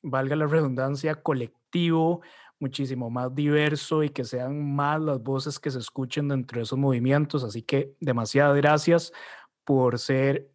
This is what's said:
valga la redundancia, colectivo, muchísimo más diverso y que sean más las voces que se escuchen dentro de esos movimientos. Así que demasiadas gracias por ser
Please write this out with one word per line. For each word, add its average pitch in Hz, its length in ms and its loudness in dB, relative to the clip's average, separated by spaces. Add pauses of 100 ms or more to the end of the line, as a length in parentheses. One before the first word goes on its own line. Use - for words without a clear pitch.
valga 135 320 -2
la 151 120 0
redundancia, 143 760 0
colectivo, 165 1000 0 (400)
muchísimo 131 480 -4
más 127 240 -4
diverso 147 720 2
y 143 60 -2
que 135 140 -6
sean 139 500 -4
más 143 260 0
las 143 220 -2
voces 135 360 -4
que 147 120 -6
se 127 100 -6
escuchen 135 480 -4
dentro 131 300 -4
de 117 40 -2
esos 131 160 -4
movimientos. 139 640 2
Así 110 180 -8
que 143 380 -2
demasiadas 139 560 2
gracias 151 560 4 (520)
por 127 340 2
ser 139 560 0